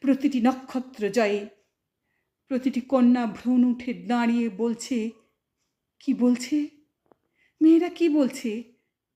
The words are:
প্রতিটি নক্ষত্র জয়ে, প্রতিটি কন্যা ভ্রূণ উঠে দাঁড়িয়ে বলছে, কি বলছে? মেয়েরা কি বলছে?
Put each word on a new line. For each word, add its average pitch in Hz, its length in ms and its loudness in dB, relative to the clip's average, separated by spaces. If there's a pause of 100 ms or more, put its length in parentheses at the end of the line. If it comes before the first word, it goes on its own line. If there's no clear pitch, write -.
প্রতিটি 269 400 0
নক্ষত্র 254 680 -2
জয়ে, 208 380 0 (1000)
প্রতিটি 254 320 -2
কন্যা 247 460 2
ভ্রূণ 247 380 0
উঠে 247 300 -2
দাঁড়িয়ে 233 540 0
বলছে, 226 640 -4 (920)
কি 262 140 -2
বলছে? 247 520 0 (960)
মেয়েরা 330 260 6
কি 339 200 0
বলছে? 247 540 0 (540)